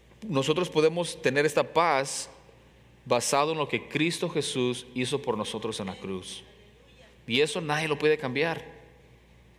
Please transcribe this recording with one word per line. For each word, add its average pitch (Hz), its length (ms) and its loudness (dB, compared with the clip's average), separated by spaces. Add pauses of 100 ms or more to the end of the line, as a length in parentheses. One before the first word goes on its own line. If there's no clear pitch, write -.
(260)
nosotros 156 440 0
podemos 160 500 2
tener 139 240 4
esta 151 300 2
paz 151 560 2 (760)
basado 139 460 2
en 160 80 -2
lo 143 100 -2
que - 200 -4
Cristo 165 420 -2
Jesús 123 640 -2
hizo 127 260 -2
por 113 160 -2
nosotros 107 440 -6
en 101 60 -6
la 92 100 -6
cruz. - 480 -10 (800)
Y 120 140 2
eso 156 200 2
nadie 156 280 -2
lo 147 100 0
puede 151 180 4
cambiar. 151 480 -2 (960)